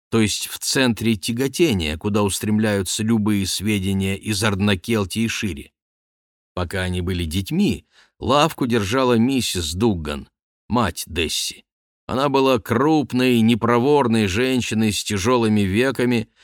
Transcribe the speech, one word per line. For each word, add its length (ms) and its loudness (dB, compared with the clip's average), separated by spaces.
то 60 4
есть 260 0
в 140 -12
центре 560 0
тяготения, 840 -2
куда 240 0
устремляются 800 0
любые 460 0
сведения 680 -2
из 280 -4
Арднакелти 720 0
и 80 0
шире. 460 -8
Пока 280 -4
они 180 -2
были 240 -4
детьми, 600 -2
лавку 480 0
держала 460 2
миссис 600 0
Дугган, 540 -2
мать 400 -2
Десси. 560 -6
Она 220 -2
была 320 2
крупной, 800 2
непроворной 880 4
женщиной 640 0
с 100 -4
тяжелыми 600 2
веками, 640 0